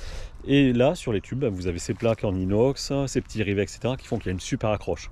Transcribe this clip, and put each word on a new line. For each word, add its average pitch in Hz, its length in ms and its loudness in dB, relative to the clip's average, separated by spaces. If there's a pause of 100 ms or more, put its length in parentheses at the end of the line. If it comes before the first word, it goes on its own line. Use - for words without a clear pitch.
(440)
Et 135 300 6
là, 131 200 6
sur 120 200 -2
les 95 80 0
tubes, 131 220 -4
vous 92 220 0
avez 87 120 -2
ces - 160 -4
plaques 113 300 0
en 98 100 0
inox, 104 580 2 (140)
ces 127 160 -2
petits - 200 -4
rivets, 101 200 2
et 95 40 0
cetera, 127 300 -2
qui - 100 -12
font 120 120 -2
qu'il - 80 -6
y - 20 -4
a 92 40 0
une 90 80 -4
super - 280 -2
accroche. 101 440 -2